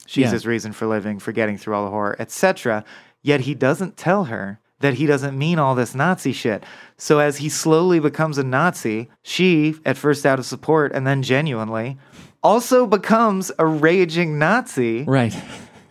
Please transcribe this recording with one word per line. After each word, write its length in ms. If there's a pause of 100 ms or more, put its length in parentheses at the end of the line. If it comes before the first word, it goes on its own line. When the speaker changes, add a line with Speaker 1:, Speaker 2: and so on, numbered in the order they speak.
Speaker 1:
She's 180
Speaker 2:
Yeah. 60
Speaker 1:
his 160
reason 260
for 140
living, 320
for 140
getting 260
through 160
all 100
the 60
horror, 280
et 120
cetera. 520 (400)
Yet 200
he 120
doesn't 440
tell 260
her 340 (220)
that 140
he 120
doesn't 320
mean 200
all 160
this 200
Nazi 380
shit. 320 (320)
So 220
as 180
he 140
slowly 500
becomes 380
a 40
Nazi, 680 (120)
she, 520 (100)
at 140
first 260
out 140
of 80
support 460
and 140
then 160
genuinely, 760 (440)
also 440
becomes 720
a 80
raging 720
Nazi. 640
Speaker 2:
Right. 300 (560)